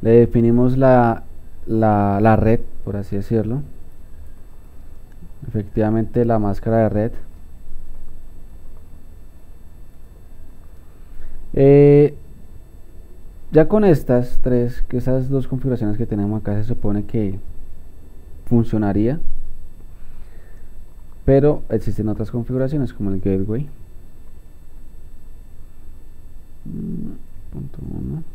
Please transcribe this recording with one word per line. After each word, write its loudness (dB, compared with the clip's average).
Le 4
definimos 6
la, 4
la, 4
la 8
red, 4
por -4
así -6
decirlo. -2
Efectivamente, 0
la 2
máscara 0
de 4
red. 0
Eh, 8
ya 6
con 4
estas 6
tres, 4
que -2
esas 0
dos 0
configuraciones 0
que 0
tenemos 0
acá, 0
se 2
supone 2
que 0
funcionaría. 2
Pero 6
existen 0
otras -4
configuraciones, -2
como -2
el 0
gateway. 0
Mm, -6
punto -10
uno. -8